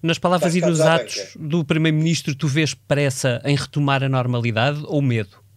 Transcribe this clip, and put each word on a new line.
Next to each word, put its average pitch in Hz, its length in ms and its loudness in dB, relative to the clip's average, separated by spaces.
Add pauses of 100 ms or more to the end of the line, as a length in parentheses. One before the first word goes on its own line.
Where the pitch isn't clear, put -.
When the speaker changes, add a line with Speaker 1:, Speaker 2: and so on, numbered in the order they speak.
Speaker 1:
nas 165 160 0
palavras 175 360 2
e 180 40 2
Speaker 2:
está 175 120 2
Speaker 1:
nos 160 100 2
Speaker 2:
à 160 140 6
Speaker 1:
atos - 220 -2
Speaker 2:
banca. 98 200 -10
Speaker 1:
do 156 280 -2
Primeiro-Ministro, 156 680 0
tu 160 120 -4
vês 147 280 0
pressa 135 680 -2
em 143 120 2
retomar 139 460 -2
a 135 60 -2
normalidade 123 800 0
ou 151 140 -2
medo? 117 360 -2 (200)